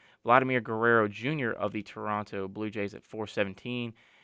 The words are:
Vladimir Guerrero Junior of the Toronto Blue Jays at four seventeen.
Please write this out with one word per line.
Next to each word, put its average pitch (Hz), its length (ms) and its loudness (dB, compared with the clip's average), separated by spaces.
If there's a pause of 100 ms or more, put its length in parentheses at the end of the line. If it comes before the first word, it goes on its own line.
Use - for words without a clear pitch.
(240)
Vladimir 127 360 6
Guerrero 113 480 4
Junior 117 460 -4
of 98 180 -2
the 107 120 -6
Toronto 104 640 -6
Blue 107 240 -6
Jays 101 240 -4
at - 100 -18
four 110 220 -8
seventeen. 117 640 -4 (300)